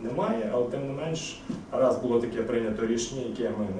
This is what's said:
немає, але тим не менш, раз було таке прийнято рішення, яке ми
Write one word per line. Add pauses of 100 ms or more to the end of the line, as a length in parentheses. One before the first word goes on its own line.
немає,
але
тим
не
менш, (300)
раз
було
таке
прийнято
рішення,
яке
ми (140)